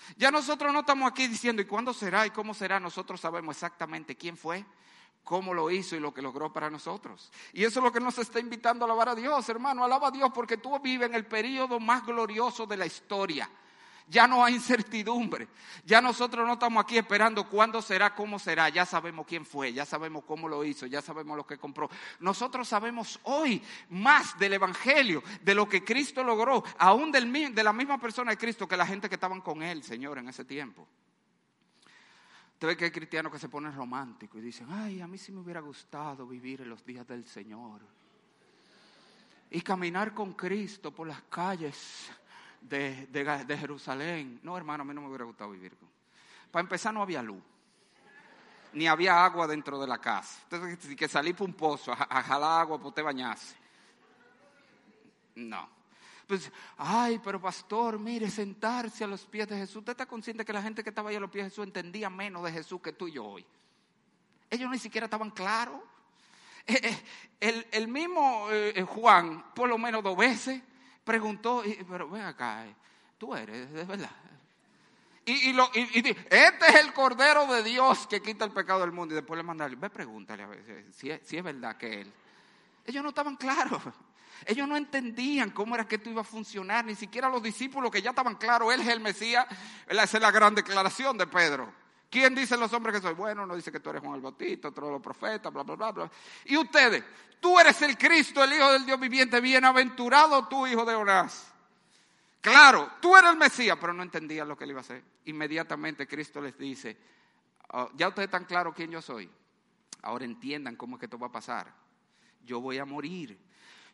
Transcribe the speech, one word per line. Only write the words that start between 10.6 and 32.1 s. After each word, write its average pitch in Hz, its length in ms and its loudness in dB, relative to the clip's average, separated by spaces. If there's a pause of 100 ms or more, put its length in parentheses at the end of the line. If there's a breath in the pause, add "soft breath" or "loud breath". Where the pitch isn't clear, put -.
vives 254 300 -2
en 233 60 -4
el 220 100 -2
periodo 240 560 -4
más 226 240 0
glorioso 226 600 -4
de 208 120 -6
la 185 80 -4
historia. 175 640 -6 (580 soft breath)
Ya 226 180 8
no 247 200 6
hay 240 80 4
incertidumbre. 226 960 -2 (340 loud breath)
Ya 214 160 8
nosotros 240 480 0
no 240 60 0
estamos 233 280 2
aquí 233 160 -2
esperando 208 520 2
cuándo 220 320 2
será, 202 340 0
cómo 208 240 -8
será. 160 300 0
Ya 175 160 0
sabemos 165 420 -6
quién 165 180 -10
fue, 135 280 -8
ya 139 120 -6
sabemos 156 380 -8
cómo 160 240 -10
lo 147 160 -6
hizo, 143 220 -8
ya 135 160 -8
sabemos 151 340 -14
lo 147 100 -10
que 147 120 -14
compró. 147 320 -10 (320 loud breath)
Nosotros 240 440 -4
sabemos 226 580 -6
hoy 269 380 0 (280 loud breath)
más 226 500 2
del 196 140 2
Evangelio, 196 680 2 (200 loud breath)
de 190 120 4
lo 208 140 4
que 196 160 0
Cristo 254 400 -2
logró, 240 400 2 (140 loud breath)
aún 226 340 6
del 262 160 2
mi-, 277 240 -2
de 220 140 0
la 214 80 4
misma 269 260 -4
persona 240 320 -4
de 208 60 -2
Cristo 226 280 -6
que 180 120 -2
la 175 80 2
gente 196 240 -6
que 185 60 -6
estaban 185 260 -6
con 156 200 -8
él, 165 220 -10
Señor, 131 360 -12
en 123 100 -16
ese 127 160 -16
tiempo. 123 420 -14 (1700 soft breath)